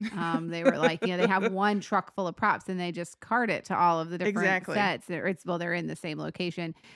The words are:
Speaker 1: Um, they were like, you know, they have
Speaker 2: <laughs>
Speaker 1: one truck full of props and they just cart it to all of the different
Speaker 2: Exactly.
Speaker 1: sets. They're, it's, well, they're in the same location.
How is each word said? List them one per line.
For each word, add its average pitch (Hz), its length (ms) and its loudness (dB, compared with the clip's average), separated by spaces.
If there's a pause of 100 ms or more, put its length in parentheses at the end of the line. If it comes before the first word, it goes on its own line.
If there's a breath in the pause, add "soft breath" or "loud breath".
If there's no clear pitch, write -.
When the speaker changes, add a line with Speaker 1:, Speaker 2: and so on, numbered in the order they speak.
(180)
Speaker 1:
Um, 165 320 0
they 170 140 -4
were - 160 4
like, - 260 2
you 185 40 2
know, 180 80 0
they 185 100 4
have 190 240 2
Speaker 2:
<laughs> - 20 -6
Speaker 1:
one 202 260 2
truck - 360 -2
full 190 120 -2
of 170 80 -6
props - 320 0
and 185 120 -4
they 175 120 -4
just 170 280 -8
cart 233 320 0
it - 140 -2
to - 120 0
all 170 240 6
of 160 80 -6
the 175 80 -6
different 196 220 0
Speaker 2:
Exactly. 185 360 2
Speaker 1:
sets. 196 300 0
They're, 165 220 -4
it's, 185 180 -4
well, 170 140 -2
they're 170 160 -2
in 170 100 -2
the 156 100 -6
same 156 220 -8
location. 165 560 -6 (220 loud breath)